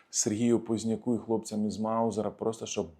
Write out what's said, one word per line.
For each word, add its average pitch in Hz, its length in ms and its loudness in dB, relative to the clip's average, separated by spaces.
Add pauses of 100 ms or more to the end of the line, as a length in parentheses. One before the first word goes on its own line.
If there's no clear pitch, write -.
(120)
Сергію 113 500 4
Позняку 110 540 -2
і 107 40 2
хлопцям 107 480 -2
із 95 120 -2
Маузера 110 520 0
просто, 110 360 -4
щоб 98 200 -2 (140)